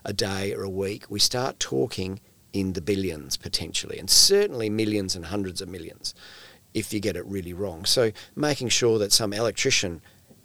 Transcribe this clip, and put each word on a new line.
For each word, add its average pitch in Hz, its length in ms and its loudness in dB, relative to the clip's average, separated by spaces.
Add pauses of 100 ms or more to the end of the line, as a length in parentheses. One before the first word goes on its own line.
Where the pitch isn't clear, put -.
a 98 80 -6
day 98 420 -4
or 101 100 -6
a 98 60 -6
week, 98 400 -4
we 101 100 -4
start - 420 0
talking 98 580 -4 (320)
in 95 220 0
the 87 80 -6
billions 85 560 -2
potentially, - 600 -6
and 95 100 -4
certainly 170 600 6
millions 104 460 0
and 82 120 -10
hundreds 95 340 -4
of 90 80 -10
millions 85 440 -10 (600)
if 110 200 -4
you 107 60 0
get 98 160 0
it 87 100 -6
really 92 280 -6
wrong. 87 320 -4
So 113 260 4 (240)
making 139 340 0
sure 113 300 4
that 101 120 2
some 107 220 4
electrician 104 680 0 (440)